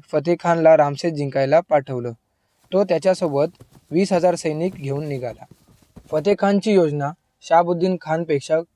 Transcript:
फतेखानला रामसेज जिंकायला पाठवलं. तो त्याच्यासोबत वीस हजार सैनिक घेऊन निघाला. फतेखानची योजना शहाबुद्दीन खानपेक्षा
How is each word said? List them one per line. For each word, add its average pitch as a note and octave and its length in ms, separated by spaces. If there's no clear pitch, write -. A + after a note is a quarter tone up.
फतेखानला D#3+ 640
रामसेज D3 360
जिंकायला C#3 460
पाठवलं. C3+ 520
तो F#3+ 100
त्याच्यासोबत E3 640
वीस F#3 220
हजार F3 220
सैनिक E3 400
घेऊन C#3+ 320
निघाला. B2 380
फतेखानची G3+ 600
योजना D3 380
शहाबुद्दीन F3 600
खानपेक्षा D#3+ 540